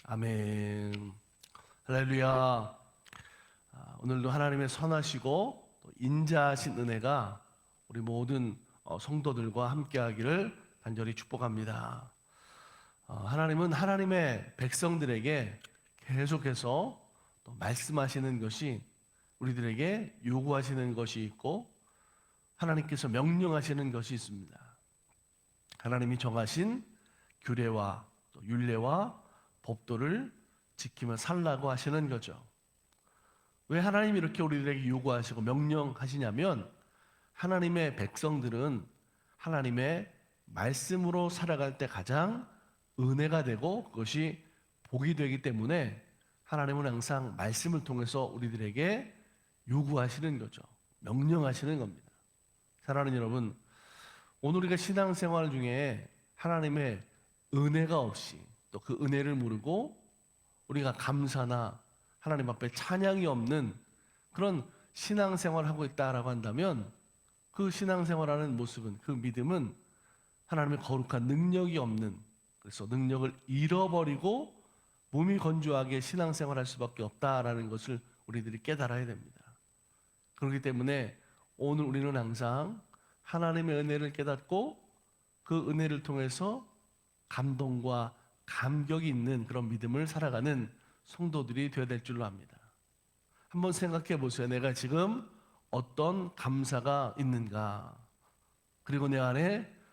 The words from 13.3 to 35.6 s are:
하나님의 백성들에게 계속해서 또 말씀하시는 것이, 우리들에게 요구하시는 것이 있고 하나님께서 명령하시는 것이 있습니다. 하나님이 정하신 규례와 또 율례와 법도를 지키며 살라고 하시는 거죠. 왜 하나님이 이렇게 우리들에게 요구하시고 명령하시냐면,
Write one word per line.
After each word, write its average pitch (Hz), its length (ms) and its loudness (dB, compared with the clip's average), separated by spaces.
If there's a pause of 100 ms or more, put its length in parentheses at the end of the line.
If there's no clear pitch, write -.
하나님의 180 840 2
백성들에게 127 1000 0 (420)
계속해서 139 1000 0 (440)
또 120 160 -16
말씀하시는 131 800 0
것이, 110 440 -4 (540)
우리들에게 127 880 -2
요구하시는 131 720 0
것이 113 300 -4
있고 151 460 -6 (840)
하나님께서 156 520 0
명령하시는 147 840 2
것이 120 240 -4
있습니다. 101 440 -10 (1200)
하나님이 123 400 0
정하신 131 640 -2 (580)
규례와 113 680 -2 (260)
또 135 100 -20
율례와 120 800 0 (400)
법도를 139 720 -4 (440)
지키며 117 400 -6
살라고 147 520 0
하시는 147 400 0
거죠. 107 340 -8 (1200)
왜 160 120 2
하나님이 202 400 4
이렇게 160 240 0
우리들에게 143 440 0
요구하시고 123 540 0
명령하시냐면, 135 1300 0 (600)